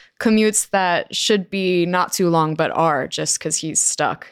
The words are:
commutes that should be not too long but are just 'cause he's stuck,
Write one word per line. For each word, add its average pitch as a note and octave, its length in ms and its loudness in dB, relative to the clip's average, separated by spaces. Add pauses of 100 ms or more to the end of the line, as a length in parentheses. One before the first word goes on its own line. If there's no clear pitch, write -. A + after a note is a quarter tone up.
(180)
commutes A3 520 2
that F3+ 440 0
should G3+ 360 0
be F3+ 360 0
not F3+ 260 0
too F3+ 180 2
long D#3 260 2
but D#3 160 0
are D3+ 340 0
just - 320 -4
'cause D#3 200 -4
he's D#3 220 -4
stuck, - 520 -2